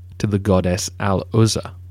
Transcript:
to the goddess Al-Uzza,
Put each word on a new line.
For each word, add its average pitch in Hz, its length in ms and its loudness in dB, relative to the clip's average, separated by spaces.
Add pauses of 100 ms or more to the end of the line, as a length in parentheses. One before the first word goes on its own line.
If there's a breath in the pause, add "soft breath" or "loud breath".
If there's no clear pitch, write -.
(200)
to 110 80 -2
the 101 120 0
goddess 92 600 0
Al-Uzza, 104 760 0 (180)